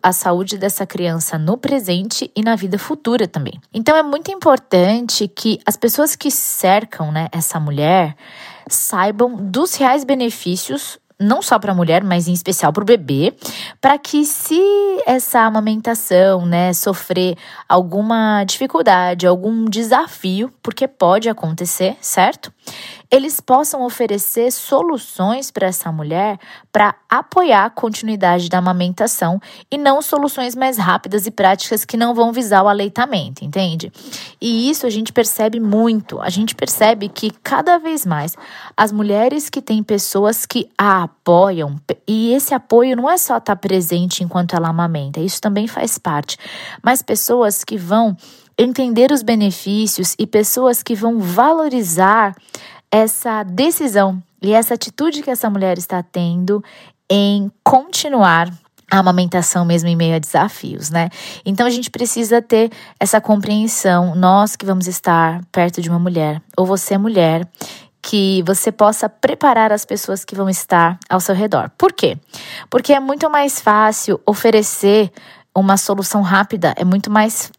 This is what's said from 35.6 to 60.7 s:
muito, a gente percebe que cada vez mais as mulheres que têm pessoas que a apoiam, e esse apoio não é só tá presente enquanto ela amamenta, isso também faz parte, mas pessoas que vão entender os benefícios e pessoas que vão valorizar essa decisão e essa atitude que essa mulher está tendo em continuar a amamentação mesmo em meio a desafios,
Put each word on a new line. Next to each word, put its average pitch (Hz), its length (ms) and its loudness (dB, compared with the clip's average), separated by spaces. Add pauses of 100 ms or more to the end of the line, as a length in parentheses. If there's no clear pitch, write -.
muito, 220 600 0
a - 80 -6
gente 202 260 -2
percebe 214 540 0
que 214 220 -6
cada 311 480 0
vez 320 260 -6
mais 160 300 -4 (420)
as 214 140 2
mulheres 214 580 0
que - 140 -8
têm 220 200 0
pessoas 208 640 0
que - 320 -6
a 190 280 2
apoiam, 170 720 2 (300)
e 220 260 0
esse 277 220 0
apoio 247 420 2
não 240 120 -2
é 349 80 2
só 247 220 0
tá 214 160 -2
presente 180 720 -2
enquanto 175 320 -2
ela 165 120 0
amamenta, 160 520 -2
isso 185 200 -4
também 208 280 -2
faz - 300 -4
parte, 147 380 -6 (460)
mas - 200 0
pessoas 220 600 0
que 220 140 -8
vão 202 400 0 (420)
entender 247 520 4
os 277 120 2
benefícios 208 960 0
e 214 80 -2
pessoas 240 560 2
que 240 120 -4
vão 226 240 0
valorizar 208 1160 2 (560)
essa 220 520 0
decisão 196 800 0 (180)
e 196 120 0
essa 226 220 4
atitude 294 480 -4
que 285 80 -6
essa 233 200 -2
mulher 190 280 0
está 180 240 -6
tendo 180 600 -2 (480)
em 202 400 2 (120)
continuar 233 880 2 (380)
a 196 80 4
amamentação 180 640 2
mesmo 170 240 2
em 170 80 2
meio 165 180 2
a 160 40 0
desafios, 151 720 -4